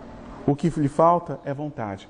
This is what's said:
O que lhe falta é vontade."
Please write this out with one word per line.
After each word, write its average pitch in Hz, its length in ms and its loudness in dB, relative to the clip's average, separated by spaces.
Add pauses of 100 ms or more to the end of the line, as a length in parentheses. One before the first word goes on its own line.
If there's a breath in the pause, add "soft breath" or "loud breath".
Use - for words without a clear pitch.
(440)
O 143 100 4
que 165 140 0
lhe 147 200 2
falta 165 560 4
é 143 100 -4
vontade." 131 560 -8